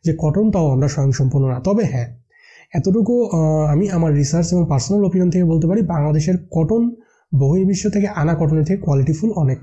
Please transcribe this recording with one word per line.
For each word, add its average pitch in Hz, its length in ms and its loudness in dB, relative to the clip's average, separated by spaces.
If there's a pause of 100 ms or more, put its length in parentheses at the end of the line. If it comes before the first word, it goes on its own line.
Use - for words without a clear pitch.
যে 160 140 0
কটনটাও 180 520 0
আমরা 135 180 2
স্বয়ংসম্পূর্ণ 135 600 0
না। 127 120 -4
তবে 202 240 0
হ্যাঁ, 123 360 -6 (540)
এতটুকু, 220 500 0
আহ, 156 420 0
আমি 170 240 0
আমার 165 240 0
রিসার্চ 160 380 0
এবং 175 160 2
পার্সোনাল 190 360 0
ওপিনিয়ন 180 260 0
থেকে 180 140 0
বলতে 165 220 2
পারি, 202 160 0
বাংলাদেশের 156 520 0 (160)
কটন 220 400 0 (480)
বহির্বিশ্ব 185 520 0
থেকে 202 180 -2
আনা 160 260 -2
কটনের 156 300 0
থেকে 190 180 -2
কোয়ালিটিফুল 156 500 0
অনেক 135 300 0